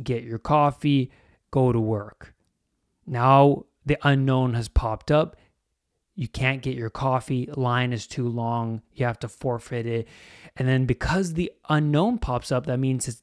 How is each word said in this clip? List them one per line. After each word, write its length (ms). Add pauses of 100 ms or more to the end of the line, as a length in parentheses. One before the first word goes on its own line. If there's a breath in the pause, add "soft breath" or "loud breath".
get 220
your 140
coffee, 720 (400 soft breath)
go 220
to 80
work. 540 (720)
Now 580 (200)
the 180
unknown 520
has 140
popped 420
up. 260 (800 soft breath)
You 140
can't 340
get 140
your 140
coffee. 680
Line 360
is 140
too 220
long. 540 (100)
You 140
have 140
to 80
forfeit 580
it. 200 (500 loud breath)
And 120
then 160
because 500
the 160 (180)
unknown 500
pops 340
up, 140
that 120
means 300
it's, 140